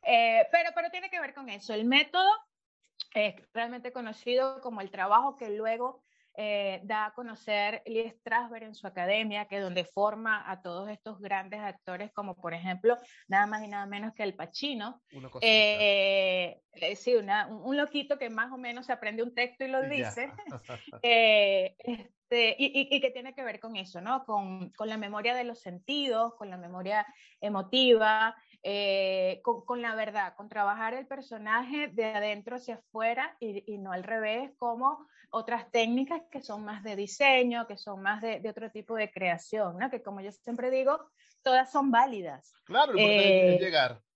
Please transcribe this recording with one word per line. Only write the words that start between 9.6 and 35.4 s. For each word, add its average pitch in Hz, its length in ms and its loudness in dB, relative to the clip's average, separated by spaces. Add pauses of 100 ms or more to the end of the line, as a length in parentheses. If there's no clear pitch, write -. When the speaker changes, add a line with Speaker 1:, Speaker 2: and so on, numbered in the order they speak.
Speaker 1:
forma 214 680 -2
a 190 100 -10
todos 185 300 -10
estos 208 280 -14
grandes 196 420 -6
actores, 196 520 -10
como 202 240 -8
por 170 160 -8
ejemplo, 185 440 0 (300)
nada 196 200 4
más 214 180 -6
y 214 40 -14
nada 202 180 -8
menos 202 280 -8
que - 80 -8
Al 196 120 -4
Pacino. 226 680 -8 (100)
Speaker 2:
Una 135 180 -14
cosita. 226 200 2
Speaker 1:
Eh, 196 1080 4 (140)
eh, 170 200 -4
sí, 247 220 0
una, 202 300 0
un, 214 240 -14
un 277 80 0
loquito 294 400 -2
que 240 100 -6
más 226 240 -4
o 262 60 -12
menos 247 280 -10
se 262 60 -2
aprende 220 300 -4
un 240 120 -6
texto 247 300 -4
y 262 40 -6
lo 262 140 0 (100)
Speaker 2:
Y 294 60 -2
ya. 170 120 -2
Speaker 1:
dice. 254 200 -8 (160)
Speaker 2:
<laughs> 123 560 -14
Speaker 1:
Eh, 214 760 6
este, 226 800 -2
y, 277 80 2
y, 277 300 0
y 269 40 2
que 262 120 0
tiene 254 220 -14
que 269 100 -12
ver 220 160 -8
con 226 160 -12
eso, 185 240 -12
¿no? 254 240 -4
Con, 190 460 -6
con 220 180 -8
la 220 100 -6
memoria 220 360 -4
de 247 100 -4
los 233 160 -10
sentidos, 226 760 -4
con 208 160 -14
la 180 80 -14
memoria 185 480 -4 (340)
emotiva, 214 960 4 (280)
eh, 190 840 0
con, 233 200 -2
con 240 180 -6
la 226 120 -4
verdad, 214 420 -4
con 208 120 -18
trabajar 220 460 -2
el 262 120 -8
personaje 254 840 -4
de 220 180 -2
adentro 214 500 -4
hacia 247 200 -10
afuera 233 640 -4
y, 202 320 -8
y 208 60 -10
no 190 140 -8
al 180 120 -6
revés, 220 540 -4
como 247 480 -2 (240)
otras 226 400 -4